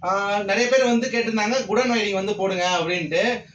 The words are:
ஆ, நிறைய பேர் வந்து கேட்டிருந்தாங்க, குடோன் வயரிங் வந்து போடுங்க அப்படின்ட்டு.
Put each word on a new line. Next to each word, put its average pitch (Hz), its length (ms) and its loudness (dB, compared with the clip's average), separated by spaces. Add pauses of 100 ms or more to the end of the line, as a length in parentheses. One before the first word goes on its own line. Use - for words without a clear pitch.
ஆ, 202 360 0
நிறைய 202 260 0
பேர் 262 160 4
வந்து 233 280 2
கேட்டிருந்தாங்க, 220 420 0 (140)
குடோன் 240 200 2
வயரிங் 208 320 0
வந்து 202 140 -2
போடுங்க 180 440 0
அப்படின்ட்டு. 165 440 0 (320)